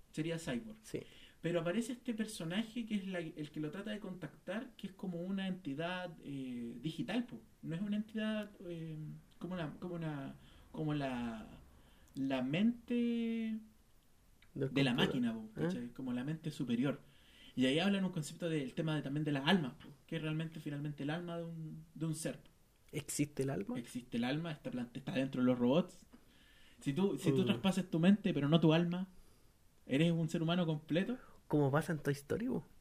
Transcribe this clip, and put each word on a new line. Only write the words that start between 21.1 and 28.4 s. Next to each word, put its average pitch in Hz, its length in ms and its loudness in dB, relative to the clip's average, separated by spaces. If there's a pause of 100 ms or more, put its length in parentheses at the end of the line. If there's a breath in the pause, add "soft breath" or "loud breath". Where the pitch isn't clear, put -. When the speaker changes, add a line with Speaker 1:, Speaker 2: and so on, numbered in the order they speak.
Speaker 1:
alma 170 280 -4
de 170 60 -6
un, 160 400 -10 (100)
de 160 120 -2
un 160 80 0
ser, 151 240 -4
po. - 120 -20 (420)
Speaker 2:
¿Existe 143 520 -2
el 139 60 0
alma? 202 280 -4
Speaker 1:
Existe - 400 -8
el - 60 2
alma, 156 280 -2
está 139 180 -10
plante-, 123 300 -6
está - 120 -4
dentro 135 280 0
de 127 60 6
los 127 120 6
robots. 123 480 4 (760 soft breath)
Si 143 120 0
tú, 190 260 2
si 175 140 2
tú 131 100 4
Speaker 2:
Mm. 123 40 2
Speaker 1:
traspasas 185 400 4
tu 165 140 0
mente, 185 340 8
pero 139 140 2